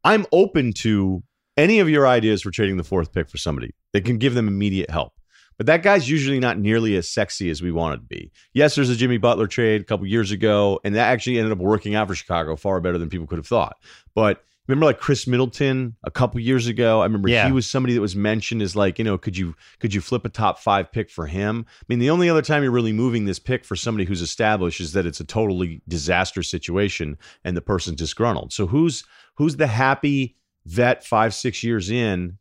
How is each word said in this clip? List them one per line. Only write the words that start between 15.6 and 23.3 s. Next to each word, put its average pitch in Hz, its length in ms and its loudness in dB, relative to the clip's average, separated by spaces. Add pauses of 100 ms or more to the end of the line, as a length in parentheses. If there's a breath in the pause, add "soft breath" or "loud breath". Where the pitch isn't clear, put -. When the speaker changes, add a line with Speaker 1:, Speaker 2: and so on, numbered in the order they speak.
Speaker 1:
a - 60 -6
couple 120 300 -2
years 120 260 0
ago? 113 340 2
I 90 40 4
remember 104 260 0
Speaker 2:
Yeah. 113 160 4
Speaker 1:
he 135 60 2
was 131 180 2
somebody 127 240 0
that 117 80 2
was 98 120 -2
mentioned 107 460 -2
as, 98 160 -4
like, 98 220 2
you 113 80 -2
know, 101 100 0
could 90 220 -6
you, 85 160 -6 (260 soft breath)
could 104 140 -2
you 98 80 -2
flip - 240 -4
a - 20 -4
top 104 300 -2
five 98 340 0
pick 110 160 -6
for 82 180 -8
him? 104 380 -4 (160 soft breath)
I - 80 -20
mean, 120 120 0
the 127 100 2
only 175 180 2
other 160 140 2
time 147 200 0
you're 131 80 2
really 117 220 0
moving 117 320 0
this 95 140 -2